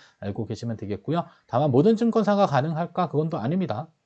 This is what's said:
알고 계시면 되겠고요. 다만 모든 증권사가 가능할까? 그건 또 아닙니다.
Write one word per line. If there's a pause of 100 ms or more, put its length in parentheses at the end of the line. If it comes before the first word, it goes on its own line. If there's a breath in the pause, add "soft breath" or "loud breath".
(200 loud breath)
알고
계시면
되겠고요. (200 loud breath)
다만
모든
증권사가
가능할까?
그건
또
아닙니다. (180)